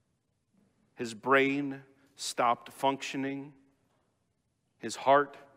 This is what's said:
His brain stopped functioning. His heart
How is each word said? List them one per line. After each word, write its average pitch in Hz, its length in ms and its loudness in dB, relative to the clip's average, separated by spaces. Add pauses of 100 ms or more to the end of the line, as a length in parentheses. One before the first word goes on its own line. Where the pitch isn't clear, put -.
(960)
His 117 200 -8
brain 135 680 0 (320)
stopped - 580 -2
functioning. 139 800 -4 (1300)
His 113 160 -10
heart 139 420 4 (200)